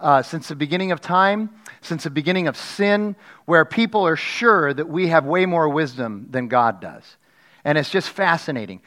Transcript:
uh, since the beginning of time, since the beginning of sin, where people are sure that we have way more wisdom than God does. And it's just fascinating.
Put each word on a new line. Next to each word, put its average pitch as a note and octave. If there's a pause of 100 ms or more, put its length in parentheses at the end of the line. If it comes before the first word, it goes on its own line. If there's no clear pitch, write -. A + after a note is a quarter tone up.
uh, C#3
since D#3+
the D3+
beginning F3+
of E3
time, G3+ (320)
since E3
the D#3
beginning D#3+
of B2+
sin, G#3 (300)
where D#3+
people G#3+
are D#3+
sure F3+
that D#3
we F3+
have D#3+
way F3
more E3+
wisdom B2+
than B2+
God A#2
does. - (480)
And D3+
it's -
just F#3+
fascinating. D3